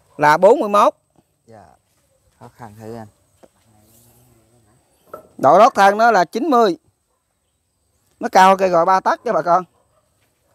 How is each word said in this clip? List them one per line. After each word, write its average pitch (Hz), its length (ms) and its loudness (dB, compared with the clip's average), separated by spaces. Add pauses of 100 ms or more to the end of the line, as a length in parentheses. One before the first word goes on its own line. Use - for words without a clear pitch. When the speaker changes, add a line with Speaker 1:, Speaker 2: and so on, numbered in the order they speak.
(160)
Speaker 1:
Là 151 200 2
bốn 214 240 2
mươi 214 80 -4
mốt. 208 260 0 (520)
Speaker 2:
Dạ. 110 180 -20 (760)
Khó 120 160 -20
khăn 107 240 -20
thử 110 160 -18
anh. 113 100 -18 (2250)
Speaker 1:
Độ 143 200 2
đốt 226 160 2
thân 202 240 0
nó 233 120 0
là 190 140 0
chín 262 260 -8
mươi. 226 260 0 (1400)
Nó - 120 -10
cao 185 160 4
hơn 190 100 2
cây 190 100 -2
gòi 170 160 0
ba 190 160 0
tấc 262 260 -6
nha 226 60 -6
bà 165 100 -4
con. 175 220 -2 (880)